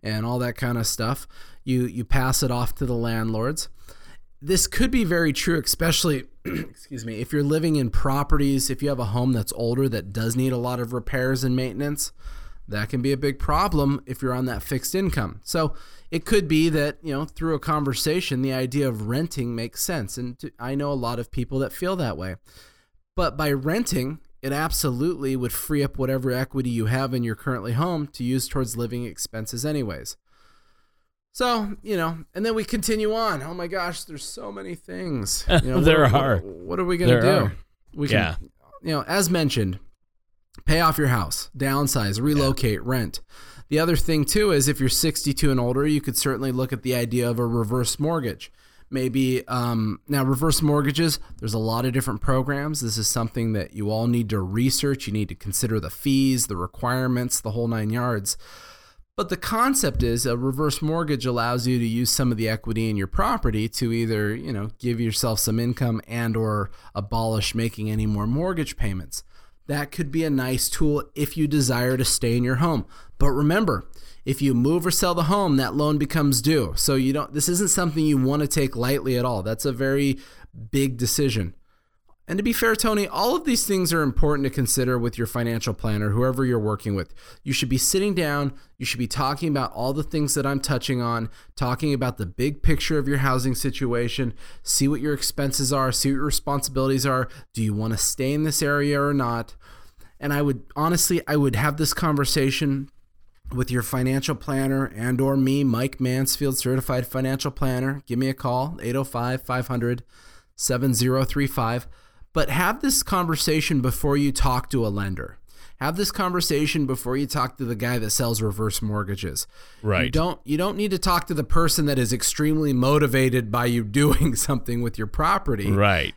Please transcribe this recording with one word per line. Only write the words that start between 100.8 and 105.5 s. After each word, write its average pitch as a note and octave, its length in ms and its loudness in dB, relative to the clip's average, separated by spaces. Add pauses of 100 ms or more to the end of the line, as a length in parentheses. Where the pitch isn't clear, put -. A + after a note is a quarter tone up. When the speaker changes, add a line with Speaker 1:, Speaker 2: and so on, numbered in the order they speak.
Speaker 1:
I D3+ 80 0
would C#3 200 4
have D3 220 0
this D#3 180 0
conversation C#3 920 0 (640)
with B2 200 -2
your B2+ 100 0
financial C3 540 0
planner C3+ 500 -2
and A#2+ 340 -2
or C#3 160 2
me, C3+ 280 2